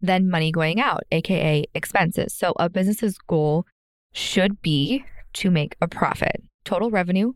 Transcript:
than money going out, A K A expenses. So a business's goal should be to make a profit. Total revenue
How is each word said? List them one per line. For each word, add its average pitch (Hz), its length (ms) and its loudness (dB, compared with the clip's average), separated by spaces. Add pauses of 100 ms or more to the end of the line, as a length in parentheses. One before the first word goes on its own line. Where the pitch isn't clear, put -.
than 185 300 2
money 160 200 2
going 165 300 0
out, 254 220 0 (100)
A 165 80 2
K 190 140 -2 (100)
A 151 200 2 (120)
expenses. - 560 0
So - 240 -2
a 175 140 0
business's 190 480 -2
goal 151 480 0 (480)
should - 480 0
be 160 420 0 (300)
to - 160 0
make 156 320 0
a 165 60 0
profit. - 560 -2 (200)
Total 208 260 -2
revenue 190 460 0